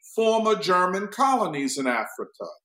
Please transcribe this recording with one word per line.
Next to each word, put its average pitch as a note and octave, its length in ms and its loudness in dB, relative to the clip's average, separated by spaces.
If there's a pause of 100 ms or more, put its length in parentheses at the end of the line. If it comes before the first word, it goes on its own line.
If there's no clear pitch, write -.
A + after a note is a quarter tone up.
(160)
former A3 400 2
German F#3 520 0
colonies F3 680 0
in C3+ 100 -2
Africa. G#2+ 600 -6 (180)